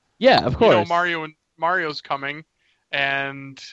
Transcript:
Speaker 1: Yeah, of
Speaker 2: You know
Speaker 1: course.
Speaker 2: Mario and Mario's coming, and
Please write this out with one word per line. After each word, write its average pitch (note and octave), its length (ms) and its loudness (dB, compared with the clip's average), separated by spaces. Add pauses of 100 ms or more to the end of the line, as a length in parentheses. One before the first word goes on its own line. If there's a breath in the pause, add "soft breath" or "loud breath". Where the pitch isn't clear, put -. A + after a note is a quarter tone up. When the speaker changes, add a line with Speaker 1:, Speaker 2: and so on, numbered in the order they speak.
(180)
Speaker 1:
Yeah, B3 260 4
of B2+ 140 -2
Speaker 2:
You A3+ 100 6
know D#3 160 4
Speaker 1:
course. - 20 -6
Speaker 2:
Mario E3+ 380 -2
and D#3 100 -14 (240)
Mario's E3 420 -2
coming, C#3+ 440 -8 (480)
and C#3 720 -6 (100)